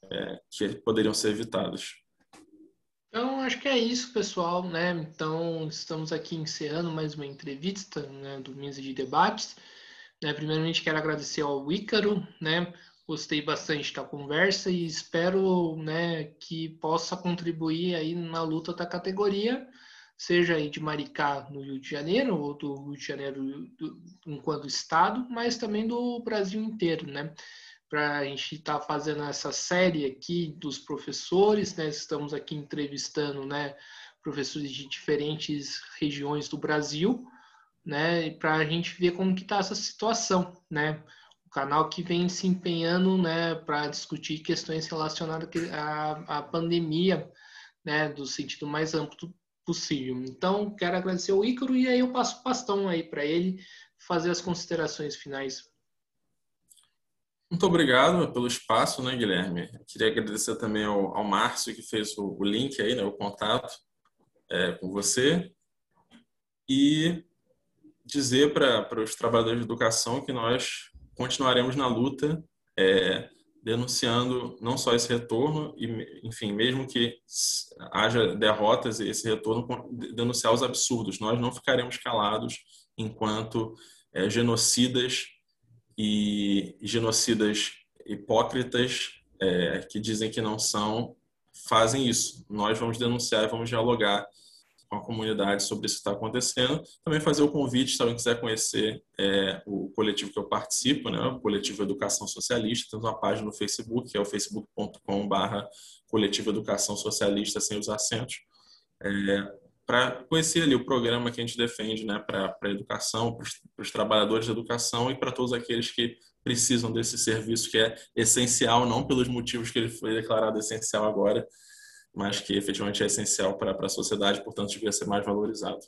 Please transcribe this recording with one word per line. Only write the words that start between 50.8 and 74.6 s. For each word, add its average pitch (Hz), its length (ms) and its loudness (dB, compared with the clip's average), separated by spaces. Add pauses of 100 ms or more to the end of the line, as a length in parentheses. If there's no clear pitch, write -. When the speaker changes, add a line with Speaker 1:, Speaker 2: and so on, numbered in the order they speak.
Speaker 2:
agradecer 185 340 -2
ao 196 140 4
Ícaro 254 280 0
e 254 140 4
aí 247 120 4
eu 254 120 2
passo 247 300 -2
o - 20 -20
bastão 196 460 0
aí 170 140 0
pra 147 220 -4
ele 180 320 0 (400)
fazer 170 340 0
as 170 100 -2
considerações 160 760 -4
finais. 135 480 -8 (1900)
Speaker 1:
Muito 175 160 2
obrigado 160 680 6
pelo 123 140 0
espaço, 120 540 0
né, 127 140 -2
Guilherme? 92 540 0 (180)
Queria 110 220 2
agradecer 107 480 -2
também 107 260 -2
ao, 101 320 0
ao 104 80 0
Márcio, 107 500 2
que 113 80 -12
fez 107 360 -4
o, 101 200 -4
o 98 60 -2
link 117 380 0
aí, 113 140 2
né, 110 80 0
o 101 100 -2
contato, 107 600 -2 (800)
é, 90 220 0
com 92 180 -8
você. 131 580 2 (1200)
E 156 560 4 (800)
dizer 139 480 4
pra, 127 320 6
pra - 180 -2
os 110 140 -2
trabalhadores 117 440 4
de 117 60 -4
educação 117 580 0
que 135 100 -6
nós 120 580 -2 (240)
continuaremos 127 600 2
na 135 100 2
luta, 135 560 0 (340)
é, 95 520 4 (340)
denunciando 123 960 0
não 120 180 -2